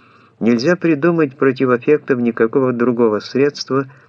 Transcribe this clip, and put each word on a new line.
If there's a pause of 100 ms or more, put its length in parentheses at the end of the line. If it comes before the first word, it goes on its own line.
(400)
нельзя
придумать
против
аффектов
никакого
другого
средства, (240)